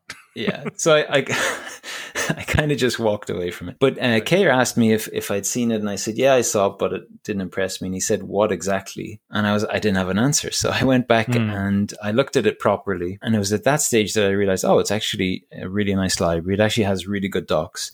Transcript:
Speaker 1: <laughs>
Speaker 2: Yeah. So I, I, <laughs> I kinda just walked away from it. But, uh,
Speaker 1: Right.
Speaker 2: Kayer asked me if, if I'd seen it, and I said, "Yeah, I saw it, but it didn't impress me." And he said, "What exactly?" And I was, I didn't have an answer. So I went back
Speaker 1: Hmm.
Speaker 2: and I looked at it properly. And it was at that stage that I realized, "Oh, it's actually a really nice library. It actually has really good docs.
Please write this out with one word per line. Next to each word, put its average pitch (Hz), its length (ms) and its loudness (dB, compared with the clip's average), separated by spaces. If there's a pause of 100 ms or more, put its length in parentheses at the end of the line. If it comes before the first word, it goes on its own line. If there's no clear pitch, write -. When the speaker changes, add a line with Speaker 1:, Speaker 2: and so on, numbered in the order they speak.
Speaker 1:
<laughs> - 40 -20 (320)
Speaker 2:
Yeah. 202 260 -4 (140)
So 156 180 4
I, 151 240 2
I, 127 80 0
<laughs> - 1120 -6
I - 80 -12
kinda 151 320 0
just 117 240 0
walked 107 300 0
away 90 200 -4
from 90 180 -10
it. - 120 -12
But, 135 180 4
uh, 120 120 -2
Speaker 1:
Right. 110 140 2
Speaker 2:
Kayer 180 240 4
asked 127 280 2
me 113 160 6
if, 110 200 0
if - 180 -6
I'd 101 140 -2
seen 117 280 -2
it, 107 80 0
and 104 100 -4
I 101 60 -4
said, 107 200 -4
"Yeah, 135 180 4
I 123 80 4
saw 101 260 2
it, - 100 -4
but 92 140 0
it 95 100 -6 (220)
didn't 98 180 -4
impress 92 380 -4
me." 92 80 -6
And 92 60 -4
he 92 60 -6
said, 98 220 0
"What 98 300 0
exactly?" 95 680 -4 (100)
And 104 160 -2
I 104 60 2
was, 104 120 2
I 101 160 -2
didn't 101 160 2
have 92 120 0
an 95 120 0
answer. 143 320 0
So - 180 0
I - 140 0
went 127 240 2
back 113 180 4
Speaker 1:
Hmm. 117 240 0
Speaker 2:
and 101 500 0
I 104 120 -4
looked 135 240 0
at 107 100 4
it - 140 0
properly. 95 600 -2
And 117 120 0
it 107 40 2
was 98 140 0
at 104 120 -2
that 151 180 2
stage 107 320 0
that 107 100 2
I 98 60 2
realized, 98 340 2
"Oh, 190 140 4
it's 95 140 0
actually 101 600 -2
a - 160 -10
really 98 280 0
nice 95 240 0
library. 85 340 0
It 98 60 0
actually 107 240 2
has 95 240 -2
really 98 200 -2
good 95 200 -4
docs. - 460 -4